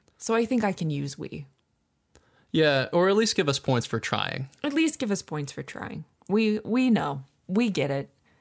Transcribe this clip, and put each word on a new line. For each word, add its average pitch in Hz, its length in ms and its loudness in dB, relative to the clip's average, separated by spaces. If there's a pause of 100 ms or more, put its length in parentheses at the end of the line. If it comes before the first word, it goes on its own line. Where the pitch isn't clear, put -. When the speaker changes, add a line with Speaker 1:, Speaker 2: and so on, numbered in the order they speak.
(180)
Speaker 1:
So - 180 -2
I 233 80 2
think 226 180 0
I 202 80 0
can 175 180 -4
use 139 300 -4
we. - 280 -10 (1080)
Speaker 2:
Yeah, 147 400 4
or 175 160 4
at 202 80 4
least 220 180 2
give 165 140 2
us 135 100 0
points 123 300 0
for 117 100 -2
trying. 104 500 -4 (140)
Speaker 1:
At 294 100 -2
least 311 280 0
give 226 100 -2
us 196 100 0
points 147 300 -6
for - 140 -10
trying. - 400 -10 (240)
We, 214 320 2
we 254 300 2
know. 143 340 2 (240)
We 226 200 2
get 143 220 0
it. 139 200 -4 (300)